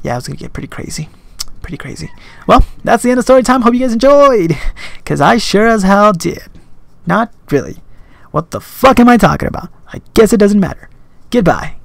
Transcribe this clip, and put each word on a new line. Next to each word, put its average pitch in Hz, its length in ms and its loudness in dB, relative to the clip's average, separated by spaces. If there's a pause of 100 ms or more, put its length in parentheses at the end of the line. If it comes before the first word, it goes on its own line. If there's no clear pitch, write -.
Yeah, 123 100 -8
it 123 40 -6
was 123 120 -10
gonna 143 80 -12
get - 160 -14
pretty - 160 -12
crazy. - 400 -12 (540)
Pretty - 160 -12
crazy. - 340 -14 (340)
Well, 220 180 6 (200)
that's 220 180 0
the 240 80 0
end 254 80 0
of 233 60 -2
story 254 180 4
time. 254 200 0
Hope 240 100 2
you 247 80 -2
guys 240 140 -2
enjoyed, 254 640 4 (480)
'cause 143 180 -4
I 220 160 2
sure 202 280 0
as 226 160 2
hell 202 300 4
did. 170 300 -6 (640)
Not 208 260 -2 (180)
really. - 280 -4 (520)
What 160 200 -6
the - 100 -8
fuck - 380 0
am 240 100 6
I 240 80 6
talking 151 320 0
about? - 220 -10 (240)
I - 80 -14 (100)
guess 220 200 4
it 214 60 2
doesn't 208 200 4
matter. - 300 -4 (420)
Goodbye. - 540 0